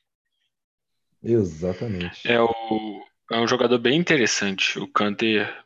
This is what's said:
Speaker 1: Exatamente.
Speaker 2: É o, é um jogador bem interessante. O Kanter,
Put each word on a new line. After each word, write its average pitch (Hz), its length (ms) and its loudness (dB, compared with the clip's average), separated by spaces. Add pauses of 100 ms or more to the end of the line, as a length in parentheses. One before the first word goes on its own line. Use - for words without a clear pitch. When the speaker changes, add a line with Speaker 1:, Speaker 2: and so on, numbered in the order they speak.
(1200)
Speaker 1:
Exatamente. 92 1080 -2
Speaker 2:
É 117 80 4
o, 113 640 -2 (280)
é 113 80 0
um 117 80 2
jogador 120 320 2
bem 123 200 2
interessante. 104 800 0
O 98 80 -8
Kanter, 104 640 0 (140)